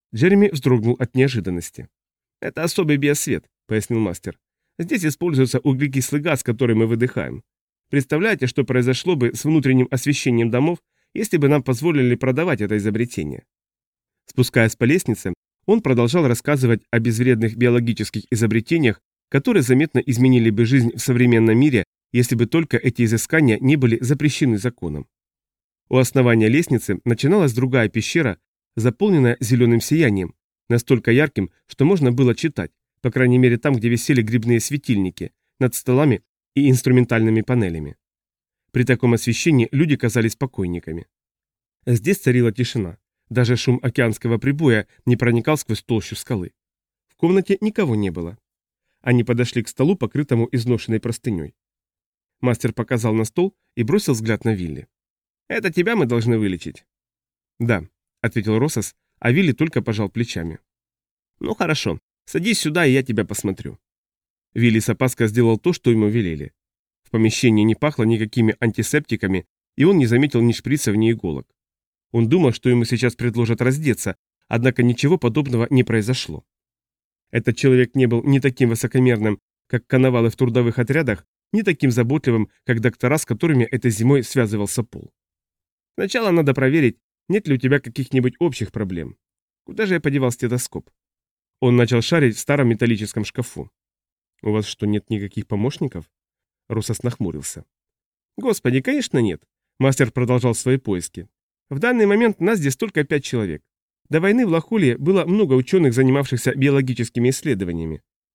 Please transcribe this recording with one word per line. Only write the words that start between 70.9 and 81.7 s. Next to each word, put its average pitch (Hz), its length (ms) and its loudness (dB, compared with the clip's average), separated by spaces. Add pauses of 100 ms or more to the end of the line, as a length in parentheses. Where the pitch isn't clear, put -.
ни 110 140 2
иголок. 85 380 -6 (640)
Он 117 160 0
думал, 147 240 4
что - 160 -4
ему 120 160 2
сейчас 120 320 -2
предложат 117 460 -2
раздеться, 131 540 -2 (320)
однако 120 340 0
ничего 131 360 2
подобного 123 520 -2
не 127 120 4
произошло. 110 600 -4 (840)
Этот 117 260 -2
человек 127 380 2
не 131 120 2
был 117 160 0
ни 139 160 2
таким 131 300 0
высокомерным, 113 720 0 (260)
как - 200 -4
коновалы 123 420 2
в 110 80 -6
трудовых 120 420 0
отрядах, 127 480 -2 (260)
ни 220 100 0
таким 160 280 0